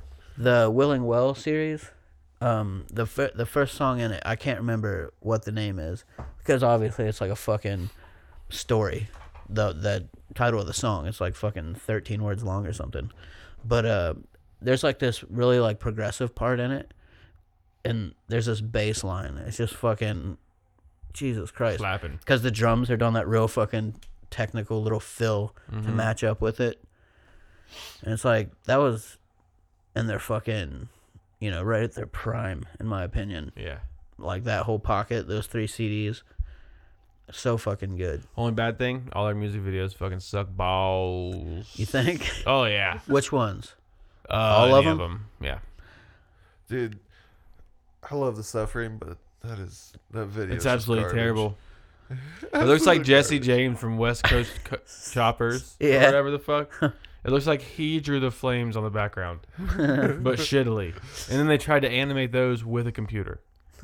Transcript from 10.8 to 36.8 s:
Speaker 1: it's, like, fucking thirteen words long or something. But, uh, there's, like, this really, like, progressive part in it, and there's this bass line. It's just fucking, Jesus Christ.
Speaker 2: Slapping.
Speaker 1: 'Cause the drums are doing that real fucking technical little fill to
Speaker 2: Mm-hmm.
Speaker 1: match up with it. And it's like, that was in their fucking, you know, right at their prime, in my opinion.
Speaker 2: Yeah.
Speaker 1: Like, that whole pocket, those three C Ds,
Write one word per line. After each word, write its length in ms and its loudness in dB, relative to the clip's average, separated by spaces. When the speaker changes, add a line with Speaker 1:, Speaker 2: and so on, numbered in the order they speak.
Speaker 1:
it's, 140 -6
like, 140 -2
fucking 400 -6
thirteen 480 -4
words 200 -4
long 220 -4
or 80 -6
something. 380 -8
But, 220 2
uh, 280 0
there's, 220 2
like, 160 2
this 260 0
really, 340 4
like, 200 2
progressive 540 -4
part 260 0
in 120 -2
it, 220 -8
and 280 -2
there's 180 0
this 140 -2
bass 420 -2
line. 420 -4
It's 120 -8
just 180 -2
fucking, 600 -2
Jesus 380 -4
Christ. 280 0
Speaker 2:
Slapping. 460 -4
Speaker 1:
'Cause 160 4
the 100 0
drums 380 2
are 80 0
doing 160 2
that 140 0
real 200 4
fucking 480 -2
technical 500 -4
little 180 0
fill 540 -2
to 80 -8
Speaker 2:
Mm-hmm. 180 -2
Speaker 1:
match 280 0
up 180 0
with 180 0
it. 220 -2
And 120 -4
it's 100 -2
like, 260 2
that 140 2
was 400 0
in 120 0
their 120 -2
fucking, 680 -4
you 120 -4
know, 120 -4
right 200 2
at 120 -4
their 100 -8
prime, 580 -6
in 80 -6
my 160 -2
opinion. 540 -6
Speaker 2:
Yeah. 220 -10
Speaker 1:
Like, 280 -6
that 180 0
whole 160 -2
pocket, 480 -2
those 200 -4
three 200 -4
C 220 -4
Ds, 340 -4